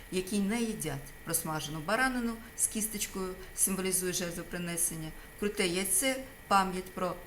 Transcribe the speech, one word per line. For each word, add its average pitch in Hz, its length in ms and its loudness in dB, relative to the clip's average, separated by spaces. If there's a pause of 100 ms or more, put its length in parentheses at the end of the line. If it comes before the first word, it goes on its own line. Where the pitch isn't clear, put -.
(120)
які 185 280 2
не 214 220 2
їдять: 156 360 0 (260)
просмажену 156 560 -2
баранину 233 540 2 (240)
з - 100 4
кісточкою, 202 680 -2 (220)
символізує 185 580 2
жертвопринесення, 170 1000 -2 (280)
круте 202 280 2
яйце, 196 480 2 (320)
пам'ять 185 460 4
про 180 220 0 (120)